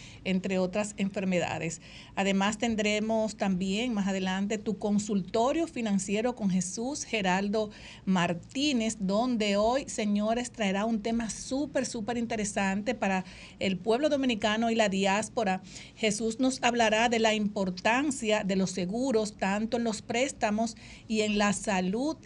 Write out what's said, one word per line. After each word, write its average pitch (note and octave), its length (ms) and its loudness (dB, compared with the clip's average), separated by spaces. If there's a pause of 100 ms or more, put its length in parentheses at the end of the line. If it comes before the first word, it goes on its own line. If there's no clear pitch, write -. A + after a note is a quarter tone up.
(260)
entre F#3 340 0
otras G3 380 -2
enfermedades. F#3 800 -2 (340)
Además, G3 440 2
tendremos G#3+ 800 0
también G3 560 0
más G3+ 120 0
adelante F#3+ 520 0
tu G#3+ 200 -4
consultorio A3 880 0
financiero A3 720 -2
con G3+ 140 -2
Jesús A3+ 560 -2
Geraldo G3+ 640 0 (340)
Martínez, A3 960 0
donde G#3 560 2
hoy, A#3+ 320 2
señores, G#3+ 640 0
traerá G3 320 0
un A3+ 180 0
tema A3+ 280 -2
súper, C4+ 560 -2
súper A#3 320 -4
interesante G#3 800 -2
para F#3+ 280 0 (360)
el F#3+ 180 0
pueblo A3+ 320 2
dominicano A#3 600 2
y A3+ 40 2
la G#3+ 140 4
diáspora. G3 720 2 (340)
Jesús A3+ 460 0
nos C4 220 2
hablará A#3 440 4
de A#3 120 2
la A3 140 4
importancia G#3+ 1080 0
de F#3+ 140 2
los F#3 140 2
seguros, A3 680 0
tanto G#3+ 400 0
en A#3 80 0
los G#3+ 160 -2
préstamos A3+ 720 -2 (320)
y A3 140 0
en G#3+ 160 0
la G#3 160 4
salud G3+ 720 0